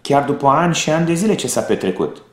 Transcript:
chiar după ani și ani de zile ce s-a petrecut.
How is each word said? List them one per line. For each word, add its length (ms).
chiar 220
după 240
ani 280
și 140
ani 160
de 80
zile 220
ce 120
s-a 140
petrecut. 600